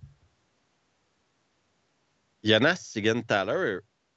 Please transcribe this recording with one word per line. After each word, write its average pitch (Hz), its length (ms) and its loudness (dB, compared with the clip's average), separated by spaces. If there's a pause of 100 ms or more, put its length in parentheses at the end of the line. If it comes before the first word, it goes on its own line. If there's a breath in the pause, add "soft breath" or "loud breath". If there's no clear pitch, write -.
(2500)
Jonas 113 360 4
Siegenthaler, 110 1000 -2 (380)